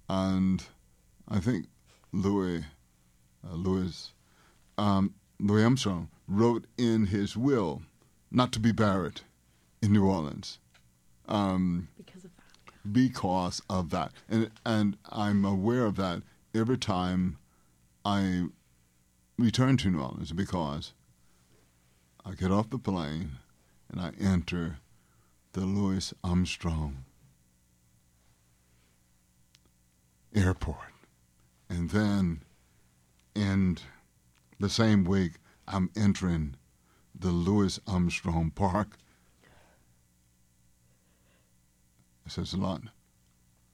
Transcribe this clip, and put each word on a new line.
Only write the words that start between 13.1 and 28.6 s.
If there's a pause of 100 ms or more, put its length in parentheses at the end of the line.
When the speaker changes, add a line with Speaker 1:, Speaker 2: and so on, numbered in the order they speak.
Speaker 1:
of
that. (180)
And, (140)
and (120)
I'm
aware
of
that (320)
every
time (680)
I (920)
return
to
New
Orleans,
because (1300)
I
get
off
the
plane (520)
and
I
enter (760)
the
Louis (100)
Armstrong (3250)